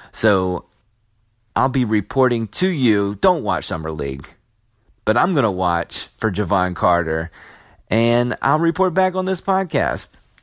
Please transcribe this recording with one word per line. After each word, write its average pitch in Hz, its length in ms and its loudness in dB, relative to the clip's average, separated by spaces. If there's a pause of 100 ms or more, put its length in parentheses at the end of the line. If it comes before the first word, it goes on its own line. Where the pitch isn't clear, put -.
(140)
So 92 500 0 (920)
I'll 131 140 2
be 127 160 0
reporting 113 640 0
to - 200 -2
you. 107 480 0
Don't 180 260 2
watch 92 240 -4
Summer 80 260 -6
League, 69 380 -8 (760)
but 110 140 2
I'm 175 160 2
gonna 117 180 2
watch 87 640 -2
for 107 160 -2
Jevon 90 420 0
Carter. 80 560 0 (600)
And 117 500 2
I'll 147 200 2
report 165 340 0
back 185 220 0
on 185 80 -2
this 185 160 -4
podcast. 156 680 -2 (340)